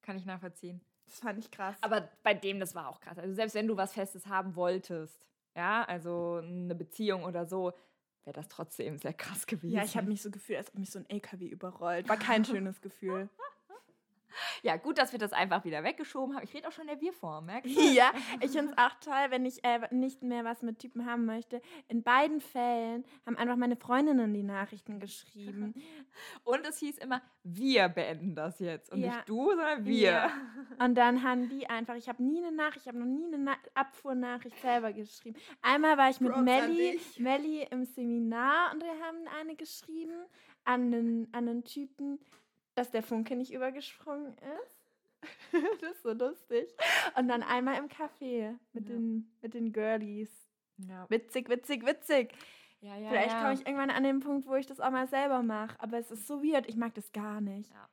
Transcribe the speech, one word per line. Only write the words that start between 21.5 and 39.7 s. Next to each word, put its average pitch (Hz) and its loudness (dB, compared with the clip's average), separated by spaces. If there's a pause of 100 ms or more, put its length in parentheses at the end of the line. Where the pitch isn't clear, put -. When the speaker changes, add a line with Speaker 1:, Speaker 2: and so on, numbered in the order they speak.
Speaker 2:
In 233 0
beiden 277 6
Fällen 240 -2 (220)
haben 240 -2
einfach 240 0
meine 247 2
Freundinnen 247 4
die 208 -2
Nachrichten 202 -6
geschrieben. 202 -10 (340)
Speaker 1:
<laughs> - -18
Und 262 2
es 302 -6
hieß 294 -6
immer, 254 -4 (220)
wir 196 6
beenden 165 -4
das 156 -6
jetzt. 165 -6
Und 196 -2
Speaker 2:
Ja. 240 -2
Speaker 1:
nicht - -10
du, 247 2
sondern 302 2
wir. 214 6
Speaker 2:
Ja. 170 4 (480)
Und 247 6
dann 247 8
haben 247 0
die 269 -8
einfach, 233 -4
ich 240 -12
hab 240 -6
nie 277 2
eine 330 -4
Nachricht, 302 -2
ich - -
hab 240 -10
noch 240 -4
nie 277 0
eine 320 -4
Na-, 277 0 (180)
Abfuhrnachricht 254 -4
selber 240 2
geschrieben. 214 -12 (240)
Einmal 294 8
war 269 10
ich 262 0
mit 254 6
Speaker 1:
Props 247 2
an 247 6
Speaker 2:
Melli, 330 6
Speaker 1:
dich. - -8
Speaker 2:
Melli 285 0
im 254 -2
Seminar 247 2
und 311 -6
wir 330 -6
haben 330 -10 (120)
eine 320 -8
geschrieben 320 -10 (480)